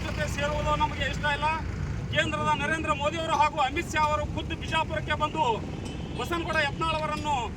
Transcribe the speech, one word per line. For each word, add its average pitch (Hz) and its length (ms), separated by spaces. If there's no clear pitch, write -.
ಜೊತೆ 302 240
ಸೇರುವುದು 294 480
ನಮಗೆ 294 340
ಇಷ್ಟ - 140
ಇಲ್ಲ. 294 240
ಕೇಂದ್ರದ 302 420
ನರೇಂದ್ರ 311 380
ಮೋದಿ 294 240
ಅವರು 320 160
ಹಾಗೂ 294 280
ಅಮಿತ್ 277 320
ಶಾ 311 80
ಅವರು 302 260
ಖುದ್ದು 320 300
ಬಿಜಾಪುರಕ್ಕೆ 311 560
ಬಂದು 302 320
ಬಸನಗೌಡ 330 380
ಯತ್ನಾಳ್ 311 400
ಅವರನ್ನು 302 380